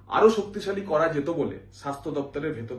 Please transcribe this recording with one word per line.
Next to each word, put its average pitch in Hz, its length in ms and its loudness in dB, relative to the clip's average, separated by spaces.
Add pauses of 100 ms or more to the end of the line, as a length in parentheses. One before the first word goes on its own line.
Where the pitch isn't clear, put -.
আরো 220 220 8
শক্তিশালী 196 600 -2
করা 156 180 4
যেত 143 220 -2
বলে 139 260 -2 (240)
স্বাস্থ্য 143 380 -8
দপ্তরের 147 400 -4
ভেতর 120 200 -10